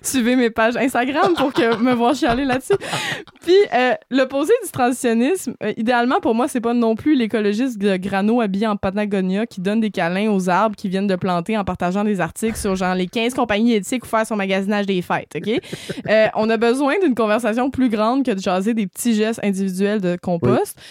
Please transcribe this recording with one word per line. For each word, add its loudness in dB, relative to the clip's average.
Suivez 0
mes 2
pages 0
Instagram 0
pour 0
que 2
me 2
voir 2
chialer 0
là-dessus. 0
Puis, 4
euh, 2
l'opposé 2
du -10
transitionnisme, 0
euh, -2
idéalement, 2
pour 0
moi, 0
c'est -2
pas -2
non 2
plus 2
l'écologiste 0
de 2
Grano 0
habillé 0
en 0
Patagonia -2
qui -12
donne 0
des 0
câlins 0
aux 0
arbres 2
qui -6
viennent -2
de 0
planter -2
en -2
partageant -2
des 0
articles -4
sur, -2
genre, 0
les -2
quinze -2
compagnies 2
éthiques -2
pour -16
faire 0
son -4
magasinage 0
des 0
fêtes, -6
OK ? -2
Euh, 4
on 0
a 2
besoin 2
d'une 2
conversation 0
plus 0
grande 0
que 0
de -2
jaser 0
des 0
petits -2
gestes 0
individuels 0
de -2
compost. 0